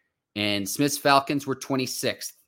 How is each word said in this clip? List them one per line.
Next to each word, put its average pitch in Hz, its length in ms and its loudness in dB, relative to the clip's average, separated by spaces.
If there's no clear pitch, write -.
And 104 320 0
Smith's 143 300 0
Falcons 139 500 2
were 135 80 -2
twenty-sixth. - 920 -4